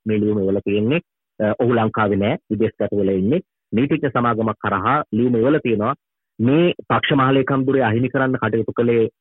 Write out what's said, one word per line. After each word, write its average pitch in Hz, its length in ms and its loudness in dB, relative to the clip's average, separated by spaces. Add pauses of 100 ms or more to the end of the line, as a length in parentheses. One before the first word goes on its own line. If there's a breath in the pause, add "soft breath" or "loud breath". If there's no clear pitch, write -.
මේ 110 160 0
ලියුම 107 200 0
එවලා 98 260 0
තියෙන්නේ. 107 340 0 (400)
අ, 107 100 0 (100)
ඔහු 120 140 2
ලංකාවේ 110 440 0
නෑ, 107 200 0 (100)
විදේශගත 107 500 -4
වෙලා 98 240 0
ඉන්නේ. 127 180 0 (320)
නීතිඥ 143 380 -2
සමාගමක් 110 560 -2
හරහා 101 300 0 (160)
ලියුම 120 240 0
එවලා 135 280 2
තියෙනවා. 113 300 0 (460)
මේ 151 340 2 (100)
පක්ෂ 127 360 0
මහලේකම් 135 480 2
දුරේ 135 160 2
අහිමි 117 260 0
කරන්න 131 300 -2
කටයුතු 110 340 -2
කළේ, 117 300 2 (180)